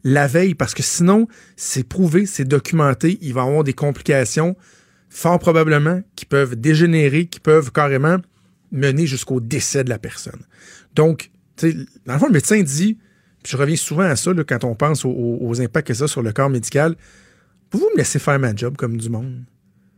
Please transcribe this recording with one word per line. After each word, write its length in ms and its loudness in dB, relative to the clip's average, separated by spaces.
la 220 2
veille, 280 2
parce 200 -4
que 80 -8
sinon, 440 2
c'est 300 -6
prouvé, 380 2
c'est 200 -4
documenté, 760 0
il 140 -8
va 80 0
avoir 220 0
des 100 -2
complications, 840 -2
fort 280 0
probablement, 600 2
qui 100 -16
peuvent 320 0
dégénérer, 720 2
qui 140 -14
peuvent 320 2
carrément 460 2
mener 360 0
jusqu'au 340 -4
décès 440 -2
de 60 -4
la 80 -4
personne. » 420 -14
Donc, 360 2
tu 160 0
sais, 40 -6
dans 80 -6
le 60 0
fond, 60 2
le 60 4
médecin 300 4
dit, 340 0
puis 100 -14
je 40 -4
reviens 200 0
souvent 280 -2
à 120 2
ça, 160 -2
là, 120 -2
quand 200 -4
on 120 -4
pense 280 0
aux, 60 -2
aux, 280 -4
aux 120 -4
impacts 280 -4
que 60 -2
ça 100 -4
a 40 0
sur 140 -6
le 100 -4
corps 180 0
médical, « 460 0
Pouvez-vous 220 0
me 60 2
laisser 200 0
faire 200 0
ma 160 -2
job 220 -6
comme 200 -6
du 140 -6
monde ? » 320 -8